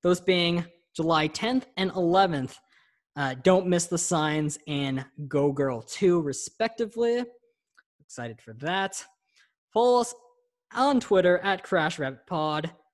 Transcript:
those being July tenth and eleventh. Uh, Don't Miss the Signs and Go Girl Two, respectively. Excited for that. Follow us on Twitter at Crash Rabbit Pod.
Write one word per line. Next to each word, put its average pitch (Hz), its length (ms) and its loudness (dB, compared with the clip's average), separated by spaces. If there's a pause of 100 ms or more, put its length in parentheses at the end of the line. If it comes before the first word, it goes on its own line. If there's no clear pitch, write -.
those 180 180 2
being 175 440 0 (300)
July 160 340 2
tenth 247 380 -2 (100)
and 190 160 -2
eleventh. 175 680 0 (560)
Uh, 135 280 -4
Don't 185 260 4
Miss 175 180 0
the 170 120 -4
Signs 151 680 -2
and 139 380 -4 (240)
Go 139 240 0
Girl 135 300 -2
Two, 175 380 2
respectively. 226 1000 -4 (760)
Excited 120 420 -14
for 113 120 -20
that. 180 480 -6 (680)
Follow 247 280 4
us 233 140 -4 (600)
on 262 260 4
Twitter 180 380 4
at 190 240 -2
Crash 165 360 0
Rabbit 135 280 -6
Pod. 156 460 -4 (220)